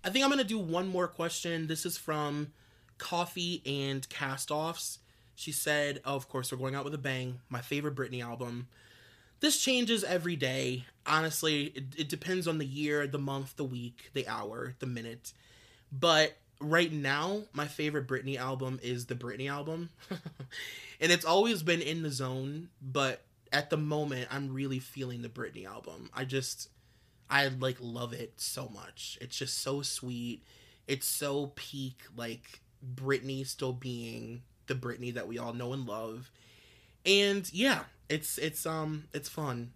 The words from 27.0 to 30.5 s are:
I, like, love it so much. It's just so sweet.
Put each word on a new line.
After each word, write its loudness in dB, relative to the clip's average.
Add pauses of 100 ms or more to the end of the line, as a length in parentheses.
I, 6
like, 0
love -6
it -10
so -6
much. -12
It's -8
just -2
so -2
sweet. -4 (440)